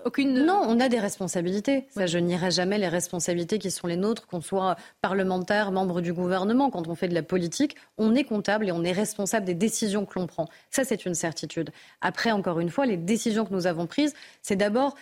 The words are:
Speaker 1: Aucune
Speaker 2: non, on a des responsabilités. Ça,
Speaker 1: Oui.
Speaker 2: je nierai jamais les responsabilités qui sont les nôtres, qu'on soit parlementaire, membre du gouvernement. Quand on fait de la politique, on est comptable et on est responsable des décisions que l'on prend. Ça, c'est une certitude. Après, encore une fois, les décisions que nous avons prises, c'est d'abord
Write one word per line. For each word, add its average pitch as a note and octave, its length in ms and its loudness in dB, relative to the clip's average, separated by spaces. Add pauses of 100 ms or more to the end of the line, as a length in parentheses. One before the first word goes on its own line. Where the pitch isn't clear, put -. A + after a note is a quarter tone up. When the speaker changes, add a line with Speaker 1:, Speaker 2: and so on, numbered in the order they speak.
Speaker 1:
Aucune C4+ 400 2
Speaker 2:
non, F#4+ 220 4
on A#3 140 4
a B3+ 100 4
des A#3+ 100 2
responsabilités. G3 880 0
Ça, G3+ 120 -4
Speaker 1:
Oui. F3+ 60 2
Speaker 2:
je E3+ 100 0
nierai F3 320 2
jamais F3+ 260 0
les G3 120 0
responsabilités F3 720 -2
qui F#3+ 120 -4
sont - 160 -8
les E3+ 100 -2
nôtres, G#3+ 300 -2
qu'on F3 160 -8
soit F#3 340 0 (240)
parlementaire, F#3+ 720 0
membre F#3 300 0
du E3+ 100 -2
gouvernement. F#3+ 560 2
Quand F3 200 -4
on E3+ 60 -4
fait F#3 140 -2
de F3 60 -2
la E3 80 2
politique, F#3 520 -2 (220)
on A3 180 2
est C#4+ 100 4
comptable G#3 440 -2
et F3+ 40 0
on E3+ 120 -2
est F3+ 80 0
responsable G3+ 540 -2
des F3+ 80 -2
décisions G#3 500 0
que - 140 -6
l'on F3+ 80 -2
prend. D#3 200 -6 (240)
Ça, C4+ 140 0
c'est A3 220 -4
une F3+ 80 -2
certitude. D#3+ 560 -4 (320)
Après, F#3 300 0
encore F#3 280 0
une E3+ 80 0
fois, C4+ 160 0
les G#3+ 140 0
décisions G#3+ 480 0
que F#3+ 80 -4
nous F3+ 120 0
avons E3+ 200 0
prises, C#4+ 260 0 (300)
c'est G3+ 140 -2
d'abord A3+ 460 2